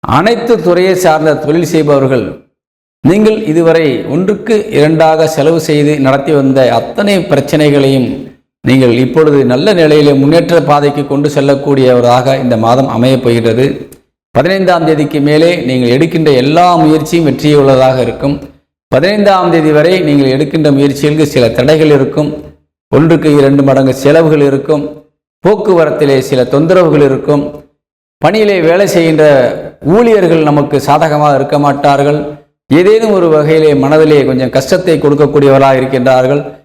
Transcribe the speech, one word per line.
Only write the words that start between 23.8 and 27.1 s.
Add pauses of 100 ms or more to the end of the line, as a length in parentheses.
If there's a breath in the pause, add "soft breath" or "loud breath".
செலவுகள்
இருக்கும், (600)
போக்குவரத்திலே
சில
தொந்தரவுகள்
இருக்கும், (800)